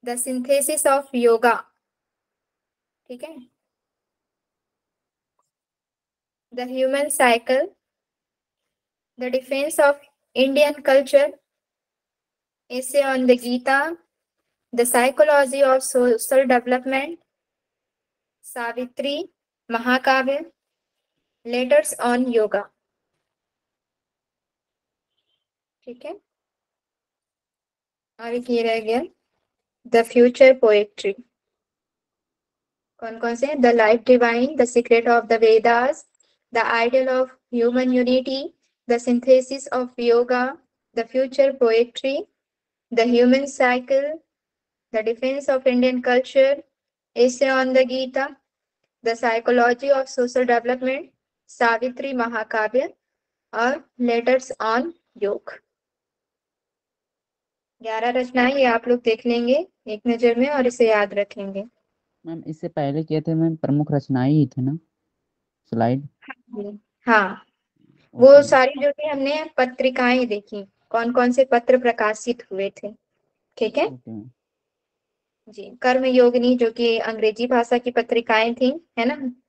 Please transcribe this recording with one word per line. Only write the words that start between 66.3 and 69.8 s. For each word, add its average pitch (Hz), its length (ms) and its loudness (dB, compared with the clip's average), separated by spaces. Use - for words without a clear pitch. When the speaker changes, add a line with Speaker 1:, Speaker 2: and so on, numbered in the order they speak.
Speaker 1:
जी, 208 160 -14
हाँ। 208 400 0
वो 247 120 8
Speaker 2:
ओके। 285 200 10
Speaker 1:
सारी 269 260 4
जो 285 80 2
थी 294 160 -8
हमने 294 380 -4
पत्रिकाएं 254 720 0